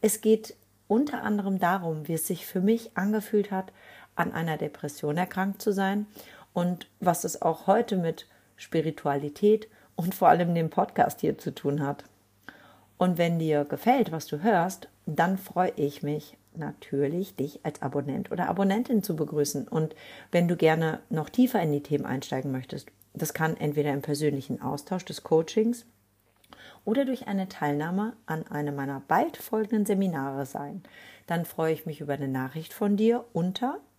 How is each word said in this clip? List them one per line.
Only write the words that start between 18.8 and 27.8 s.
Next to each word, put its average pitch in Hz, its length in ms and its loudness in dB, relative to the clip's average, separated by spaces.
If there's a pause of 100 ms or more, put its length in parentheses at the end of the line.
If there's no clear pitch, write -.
zu 170 140 -2
begrüßen. 147 500 0
Und 156 280 -2 (360)
wenn 175 180 4
du 175 80 2
gerne 160 440 4 (100)
noch 156 180 -2
tiefer 247 320 4
in 160 120 2
die 143 100 0
Themen 147 240 -2
einsteigen 135 460 -4
möchtest, - 360 -8 (240)
das - 220 -6
kann 160 220 0
entweder 147 360 0
im 139 100 -2
persönlichen 143 600 -2
Austausch 147 420 -6
des - 180 -12
Coachings 220 640 2 (1000)
oder 240 200 2
durch 254 220 -4
eine 190 220 -2
Teilnahme 170 680 -2 (120)